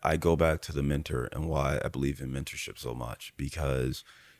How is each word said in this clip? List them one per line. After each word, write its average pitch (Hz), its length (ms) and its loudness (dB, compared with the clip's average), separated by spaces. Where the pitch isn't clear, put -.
I 80 140 4
go 82 200 6
back 80 260 4
to - 100 -10
the 71 100 0
mentor 71 500 0
and 78 160 -2
why 71 360 2
I - 40 -2
believe 67 320 0
in 65 100 -6
mentorship - 480 -8
so 60 160 -6
much, 60 420 -10
because 69 680 0